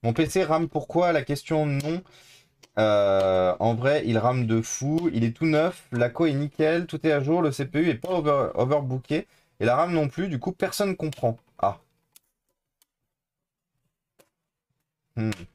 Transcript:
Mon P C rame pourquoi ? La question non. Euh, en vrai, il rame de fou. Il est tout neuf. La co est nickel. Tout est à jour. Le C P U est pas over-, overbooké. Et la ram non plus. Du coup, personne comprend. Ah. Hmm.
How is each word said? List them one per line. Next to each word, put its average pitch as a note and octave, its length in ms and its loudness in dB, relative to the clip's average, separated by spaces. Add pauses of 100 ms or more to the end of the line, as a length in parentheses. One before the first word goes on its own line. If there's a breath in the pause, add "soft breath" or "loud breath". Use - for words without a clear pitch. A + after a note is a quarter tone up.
Mon A#2 100 0
P D#3 160 0
C F#3+ 140 2
rame D#3+ 240 0
pourquoi ? E3+ 460 0
La D3 100 2
question D3+ 420 -2
non. D3 380 -4 (760 soft breath)
Euh, G2 800 4
en A2+ 140 2
vrai, C3+ 320 0
il A2+ 140 2
rame B2 260 0
de A2+ 160 2
fou. D#3 520 -2
Il A2+ 100 0
est A#2 80 0
tout D#3+ 160 -4
neuf. D#3+ 440 0
La A#2+ 180 0
co E3 180 -2
est D3 60 0
nickel. D#3 520 -2
Tout D#3+ 220 -4
est D#3+ 40 4
à C#3+ 120 0
jour. D#3+ 180 0
Le D3+ 100 2
C C3+ 140 -4
P C#3+ 140 -4
U E3+ 100 2
est C3+ 60 0
pas C#3+ 140 -10
over-, D3 440 0
overbooké. C3 720 -2 (340 soft breath)
Et G2 60 0
la A#2+ 100 4
ram E3+ 160 0
non D#3 160 0
plus. F3 200 -4
Du D#3 100 -4
coup, F3+ 140 -4
personne G3 440 -2
comprend. C3+ 440 -4 (180)
Ah. G2+ 220 -2 (3250)
Hmm. A2 160 -2 (240)